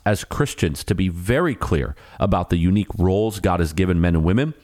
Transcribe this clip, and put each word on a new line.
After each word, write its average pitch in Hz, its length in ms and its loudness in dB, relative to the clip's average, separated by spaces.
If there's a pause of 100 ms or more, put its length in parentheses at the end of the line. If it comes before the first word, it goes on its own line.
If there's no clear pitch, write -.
as 104 180 0
Christians - 600 -4
to 101 100 0
be 92 160 0
very 117 440 -2
clear 73 400 -2 (240)
about 92 300 0
the 90 80 0
unique 92 400 2
roles 101 420 0
God 90 220 0
has 80 140 -2
given 90 260 2
men 85 140 2
and 80 100 2
women. 123 400 0